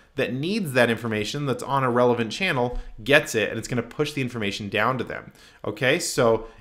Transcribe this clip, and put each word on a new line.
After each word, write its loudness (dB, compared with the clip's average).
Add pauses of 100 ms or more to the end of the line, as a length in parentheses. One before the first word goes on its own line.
(140)
that 0
needs -2
that 6
information -2
that's -2
on 0
a 2
relevant 2
channel -2 (260)
gets 4
it, 2
and -6
it's -8
gonna -2
push -6
the -6
information -4
down 2
to -4
them. -10 (320)
Okay, 0
so 2 (140)